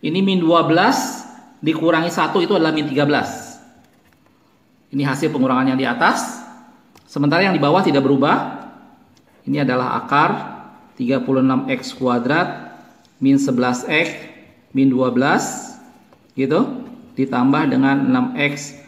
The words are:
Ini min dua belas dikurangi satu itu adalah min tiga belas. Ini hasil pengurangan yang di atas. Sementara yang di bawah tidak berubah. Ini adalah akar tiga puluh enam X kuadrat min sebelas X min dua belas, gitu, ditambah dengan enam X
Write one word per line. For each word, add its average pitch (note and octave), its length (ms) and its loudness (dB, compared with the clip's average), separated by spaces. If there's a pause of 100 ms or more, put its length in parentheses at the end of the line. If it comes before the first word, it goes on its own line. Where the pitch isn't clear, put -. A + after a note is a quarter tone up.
Ini E3+ 160 0
min F#3+ 160 2
dua E3 320 4
belas G3+ 560 0 (400)
dikurangi D#3+ 480 0
satu E3 240 -2
itu F3 160 0
adalah D#3+ 160 2
min D3+ 160 -2
tiga C#3+ 240 0
belas. - 480 -4 (1400)
Ini C#3+ 80 -2
hasil C#3 320 -2
pengurangan C3 400 2
yang C3 80 0
di C3 60 0
atas. - 580 -2 (640)
Sementara D3 320 0
yang F#3+ 160 2
di C#3+ 60 0
bawah D#3 180 4
tidak C#3 240 2
berubah. - 640 0 (800)
Ini C#3+ 160 0
adalah B2+ 320 0
akar D3 340 2 (640)
tiga B2+ 320 -2
puluh C3 160 2
enam C3 320 2
X - 240 -8
kuadrat B2+ 800 -2 (400)
min C3+ 240 4
sebelas B2 480 0
X E3 240 0 (640)
min C3+ 160 4
dua B2+ 160 2
belas, C3+ 640 -2 (640)
gitu, D3 500 -2 (300)
ditambah C3+ 560 0
dengan C3+ 340 2
enam B2+ 320 0
X C#3+ 400 -4 (100)